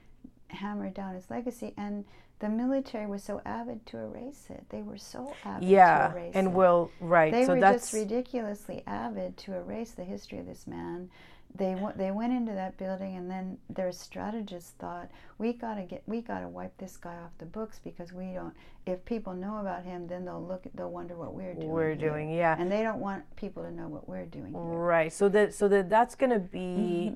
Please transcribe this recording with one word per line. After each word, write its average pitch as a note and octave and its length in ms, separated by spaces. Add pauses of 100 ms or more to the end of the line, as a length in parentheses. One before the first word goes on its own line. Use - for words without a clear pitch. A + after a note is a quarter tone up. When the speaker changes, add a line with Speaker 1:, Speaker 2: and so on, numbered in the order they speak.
(480)
Speaker 1:
hammer G3+ 420
down F#3+ 240
his F#3 160
legacy, A#3 460
and G#3 280 (340)
the G#3+ 100
military B3 580
was G3+ 160
so - 220
avid A#3 420
to A3+ 120
erase A3+ 520
it. - 200
They G#3+ 120
were G#3 160
so B3+ 340 (120)
avid F#3+ 240
Speaker 2:
Yeah, F3 400
Speaker 1:
to D#3+ 60
erase F3 200
Speaker 2:
and F#3+ 140
Speaker 1:
it. F3+ 60
Speaker 2:
we'll, F3 360 (100)
right, E3 320
Speaker 1:
They B3 120
Speaker 2:
so C4+ 100
Speaker 1:
were B3+ 60
Speaker 2:
that's G#3 300
Speaker 1:
just - 40
ridiculously G#3+ 920
avid G3+ 520
to F#3+ 160
erase G#3 380
the - 120
history G3+ 340
of F3 80
this - 200
man. F3 440 (460)
They F#3 180
w-, F#3+ 220
they F#3+ 140
went A3+ 220
into A#3+ 200
that F#3+ 260
building, F#3+ 380
and F3+ 140
then F#3 280 (120)
their F3+ 220
strategists F#3+ 800
thought, F3 360 (300)
"We A3+ 140
gotta A3 300
get, F3+ 260
we A3+ 120
gotta F#3+ 280
wipe F3+ 300
this F#3 180
guy E3+ 200
off E3+ 220
the E3 80
books, A3 320
because F3 340
we F#3 200
don't, E3+ 200 (340)
if F#3 180
people G#3+ 300
know G3+ 240
about F3+ 260
him, F3 240
then F3+ 160
they'll E3+ 180
look, F#3 320
they'll F3+ 160
wonder F3 240
what E3+ 180
we're F3+ 220
doing D#3+ 160
Speaker 2:
We're D#3+ 240
Speaker 1:
here. D3+ 160
Speaker 2:
doing, D3+ 200
yeah. E3 280
Speaker 1:
And F3 140
they G#3+ 100
don't A3 160
want G3 240 (140)
people F#3+ 260
to E3+ 80
know E3+ 160
what D3+ 220
we're F#3 180
doing C#3+ 260
here." F3 100
Speaker 2:
Right. E3+ 500
So G3+ 160
that, G#3 260
so G3+ 140
that, F#3+ 200
that's A#3 280
gonna B3 240
be, F3+ 760